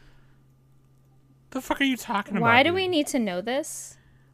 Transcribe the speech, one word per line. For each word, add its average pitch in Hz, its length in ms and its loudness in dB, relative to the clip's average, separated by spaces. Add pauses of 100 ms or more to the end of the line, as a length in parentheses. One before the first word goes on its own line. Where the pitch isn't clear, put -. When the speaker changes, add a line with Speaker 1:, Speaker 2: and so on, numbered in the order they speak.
(1500)
Speaker 1:
The 262 100 -8
fuck - 200 -4
are 285 40 0
you 262 120 0
talking - 400 -4
about, - 100 0
Speaker 2:
Why 233 160 8
do 302 60 4
Speaker 1:
dude? 349 80 2
Speaker 2:
we 381 120 0
need 311 200 0
to 277 100 -2
know 185 220 -2
this? 254 560 -6 (380)